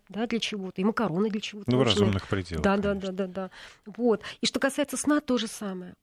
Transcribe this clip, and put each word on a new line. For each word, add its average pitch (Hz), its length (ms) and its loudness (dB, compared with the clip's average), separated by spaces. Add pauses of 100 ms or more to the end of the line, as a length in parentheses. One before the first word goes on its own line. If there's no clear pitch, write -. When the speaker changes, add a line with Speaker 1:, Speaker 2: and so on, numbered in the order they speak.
(100)
Speaker 1:
да, 208 160 -4
для 233 120 -2
чего-то. 190 440 -6
И - 20 2
макароны 208 460 2
для 208 100 -2
чего-то. 208 300 -6
Speaker 2:
Ну, 123 80 6
в - 20 8
Speaker 1:
Очень 120 120 6
Speaker 2:
разумных 98 360 4
пределах, 87 340 -2
Speaker 1:
Да, 202 140 4
да, 202 140 0
Speaker 2:
конечно. 190 220 -4
Speaker 1:
да, 190 140 -4
да, 180 60 -10 (540)
да. 208 100 -16
Вот. 226 240 4 (220)
И 233 40 2
что - 140 -2
касается 269 380 0
сна, 294 220 2
то 254 180 0
же 220 80 -4
самое. 185 560 -8